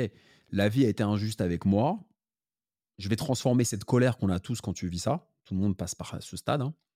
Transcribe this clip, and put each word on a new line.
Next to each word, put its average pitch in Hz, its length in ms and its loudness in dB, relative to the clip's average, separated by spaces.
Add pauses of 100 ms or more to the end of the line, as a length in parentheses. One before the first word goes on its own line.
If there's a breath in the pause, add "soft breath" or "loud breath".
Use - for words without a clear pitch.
(500 soft breath)
la 101 180 2
vie 131 160 4
a 113 40 6
été 104 140 0
injuste 104 380 0
avec 87 240 -2
moi, 127 400 2 (960)
je 98 100 -6
vais 110 80 2
transformer 123 480 2
cette 104 200 -4
colère 123 340 4
qu'on 98 100 0
a 90 100 2
tous 117 220 -6
quand - 140 -4
tu 90 140 -6
vis 85 100 -6
ça, 143 320 -4 (140)
tout - 100 -8
le 92 60 0
monde 98 160 0
passe 87 180 -6
par - 280 -12
ce - 140 -14
stade, 143 240 -2
hein, 131 140 -4 (200)